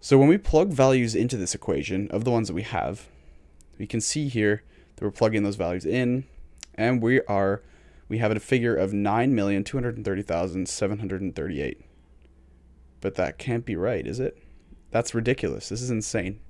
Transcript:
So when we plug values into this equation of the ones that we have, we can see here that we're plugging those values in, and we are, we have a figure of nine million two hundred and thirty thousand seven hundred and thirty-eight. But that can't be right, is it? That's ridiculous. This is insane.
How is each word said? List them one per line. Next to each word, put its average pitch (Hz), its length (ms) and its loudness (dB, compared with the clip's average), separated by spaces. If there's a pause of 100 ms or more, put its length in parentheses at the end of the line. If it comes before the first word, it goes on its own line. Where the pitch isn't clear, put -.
So 139 140 6
when 139 120 8
we 196 100 8
plug 165 300 4
values 131 440 4
into 120 240 0
this 90 160 -4
equation 95 560 -4
of 104 140 -2
the 127 80 2
ones 117 160 2
that 87 80 -6
we 92 80 -4
have, 85 420 -4 (720)
we 107 80 -10
can 110 160 -4
see 151 280 -2
here 107 340 2 (320)
that - 100 -6
we're 101 60 -2
plugging 110 320 2
those 101 140 -2
values 90 280 -2
in, 123 400 0 (480)
and 120 300 0
we 123 220 4
are, 98 360 0 (480)
we 107 80 -4
have 110 180 2
a 104 40 -2
figure 117 360 2
of 98 180 0
nine 107 420 2
million 101 280 2
two 139 140 -4
hundred 120 200 -4
and 110 60 -10
thirty 98 200 -2
thousand 90 440 -2
seven 104 300 -4
hundred 95 240 -6
and 92 140 -6
thirty-eight. 73 500 -6 (1120)
But 98 140 -4
that - 240 -4
can't 120 260 -4
be 110 120 -4
right, 95 320 -2
is 104 120 -6
it? - 200 -4 (500)
That's - 240 -2
ridiculous. 113 560 -2
This 117 140 -6
is 127 80 -4
insane. 107 480 -4 (100)